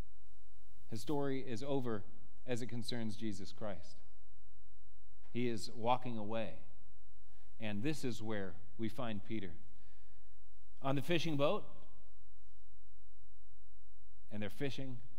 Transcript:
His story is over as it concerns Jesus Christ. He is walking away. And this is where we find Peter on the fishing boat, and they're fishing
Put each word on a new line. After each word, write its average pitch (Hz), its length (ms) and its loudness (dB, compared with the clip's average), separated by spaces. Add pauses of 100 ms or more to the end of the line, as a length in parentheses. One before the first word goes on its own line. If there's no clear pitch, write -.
(920)
His 110 100 0
story 139 460 0
is 117 160 0
over 123 400 2 (420)
as 123 160 0
it 120 60 0
concerns 113 480 0
Jesus 98 360 0
Christ. - 440 0 (1400)
He 120 160 0
is 113 280 0
walking 120 420 0
away. 107 420 0 (1000)
And 104 220 0
this 147 220 0
is 117 180 0
where 101 320 0 (240)
we 113 120 0
find 110 360 0
Peter 98 260 0 (1300)
on 135 140 2
the 135 60 2
fishing 160 360 2
boat, 165 260 2 (2750)
and 107 100 0
they're 104 80 0
fishing 135 480 0 (220)